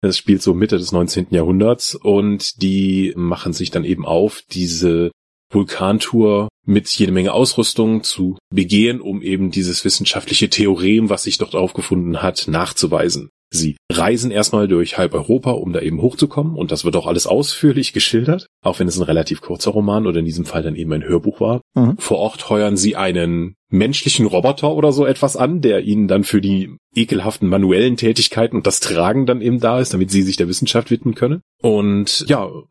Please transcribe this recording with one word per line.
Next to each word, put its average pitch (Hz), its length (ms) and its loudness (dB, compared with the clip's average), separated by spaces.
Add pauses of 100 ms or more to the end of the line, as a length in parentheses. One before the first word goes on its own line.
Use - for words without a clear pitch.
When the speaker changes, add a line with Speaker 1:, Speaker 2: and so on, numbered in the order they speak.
Speaker 1:
das 95 160 0
spielt 98 260 2
so 90 120 2
Mitte 98 240 0
des 90 140 -6
neunzehnten 90 420 0
Jahrhunderts, 95 640 2
und 101 680 0
die 95 540 0
machen 87 360 -4
sich 90 200 -6
dann 87 100 -2
eben 80 240 -2
auf, 87 420 0
diese 85 640 0 (400)
Vulkantour 104 960 2 (180)
mit 101 260 2
jede 98 200 0
Menge 92 220 2
Ausrüstung 110 720 0
zu 95 340 -4 (160)
begehen, 104 460 2
um 98 220 -8
eben 95 280 -2
dieses 90 340 -4
wissenschaftliche - 640 -2
Theorem, 101 600 2
was 98 140 -2
sich - 140 -4
dort - 180 -4
aufgefunden 90 640 -2
hat, 92 240 -4
nachzuweisen. 82 840 -2 (180)
Sie 80 280 -4 (160)
reisen 110 400 0
erstmal 104 340 0
durch 87 320 0
halb 90 160 0
Europa, 123 380 0
um 90 200 -4
da 85 80 -2
eben 80 220 -4
hochzukommen, 147 540 0
und 87 160 -4
das - 120 -6
wird 156 120 0
auch - 100 0
alles 85 220 0
ausführlich 135 640 2
geschildert, 147 560 0 (120)
auch - 200 -2
wenn 90 80 2
es 90 100 -4
ein 90 60 0
relativ 80 360 0
kurzer - 300 -4
Roman 104 380 0
oder 85 100 0
in 82 60 0
diesem 82 220 -4
Fall 82 180 -4
dann 80 100 -4
eben 78 180 -6
ein 76 120 -2
Hörbuch - 360 0
war. 117 200 0 (160)
Speaker 2:
Mhm. 127 200 4
Speaker 1:
Vor - 220 -2
Ort - 320 -4
heuern 104 260 2
sie 101 200 0
einen 87 580 -2 (140)
menschlichen 131 580 2
Roboter 127 460 2
oder 151 200 2
so 139 140 2
etwas 135 300 0
an, 143 240 0
der 104 220 2
ihnen 104 260 0
dann 98 160 2
für 104 160 2
die 95 360 -2 (180)
ekelhaften 107 540 -2
manuellen 98 480 4
Tätigkeiten 113 600 0
und 104 100 0
das 98 140 0
Tragen 104 460 0
dann 123 140 0
eben 120 200 0
da 120 200 2
ist, 127 120 -2
damit 95 180 0
sie 98 120 2
sich 95 140 -2
der 87 120 0
Wissenschaft - 420 -2
widmen 117 240 0
können. 143 260 0 (200)
Und 104 680 0
ja, 120 200 2 (220)